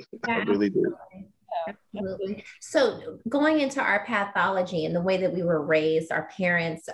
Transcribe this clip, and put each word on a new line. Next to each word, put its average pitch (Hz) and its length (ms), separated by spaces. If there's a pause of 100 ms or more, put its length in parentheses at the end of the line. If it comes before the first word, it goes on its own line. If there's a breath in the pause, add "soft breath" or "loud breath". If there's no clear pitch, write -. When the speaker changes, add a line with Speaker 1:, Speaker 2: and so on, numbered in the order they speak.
(120)
Speaker 1:
<laughs> - 160
Speaker 2:
Yeah, 233 80
Speaker 1:
I 220 80
really 202 260
do. 190 260 (720)
Speaker 2:
absolutely. 202 60 (220)
Absolutely. 190 480 (180)
So - 580 (100)
going 302 320
into 269 200
our 208 240
pathology 190 800
and 165 100
the 175 60
way 190 160
that 180 160
we 180 100
were 160 220
raised, 160 460
our 165 240
parents, 170 580